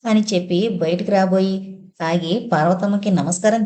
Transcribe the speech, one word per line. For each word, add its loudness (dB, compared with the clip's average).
అని 4
చెప్పి 0
బయటికి -2
రాబోయి 0
ఆగి -2
పార్వతమ్మకి 0
నమస్కారం 2